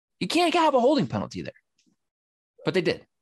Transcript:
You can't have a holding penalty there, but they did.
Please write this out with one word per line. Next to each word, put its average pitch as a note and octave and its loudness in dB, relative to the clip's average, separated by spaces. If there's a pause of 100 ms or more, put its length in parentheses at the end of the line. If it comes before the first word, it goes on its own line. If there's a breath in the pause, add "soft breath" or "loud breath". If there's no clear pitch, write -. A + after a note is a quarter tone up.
(200)
You F3+ -6
can't E4 2
have D#4+ 2
a C4 4
holding A#3+ 2
penalty - -8
there, C2 -12 (1080)
but - -2
they F#3 0
did. D#3 -2 (160)